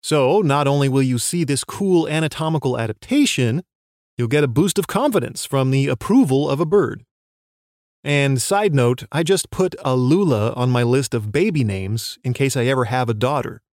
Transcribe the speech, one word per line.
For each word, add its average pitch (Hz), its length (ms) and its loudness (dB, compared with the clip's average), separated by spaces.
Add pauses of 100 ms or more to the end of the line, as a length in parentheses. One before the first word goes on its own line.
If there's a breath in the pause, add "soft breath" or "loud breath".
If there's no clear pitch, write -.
So 151 380 2
not 143 260 2
only 139 220 2
will 135 140 2
you 127 160 0
see 175 260 -2
this 135 200 -2
cool 175 440 0
anatomical 156 720 -2
adaptation, 127 840 0 (540)
you'll 120 120 -4
get 147 160 2
a 135 40 -2
boost 160 300 0
of 196 80 -2
confidence 208 580 -2
from 135 260 0
the 135 180 2
approval 143 600 2
of 139 120 -2
a 170 60 0
bird. 160 380 0 (1000)
And 139 360 2
side 202 340 0
note, 123 360 2
I 160 140 -2
just 180 260 0
put 180 240 -2 (100)
alula 127 720 2
on 123 140 0
my 123 140 2
list 123 300 0
of 107 180 -4
baby 156 320 0
names 98 580 -6
in 123 120 -2
case 139 220 -2
I 120 100 0
ever 131 180 0
have 123 240 -2
a 113 60 -2
daughter. 123 480 -4 (100)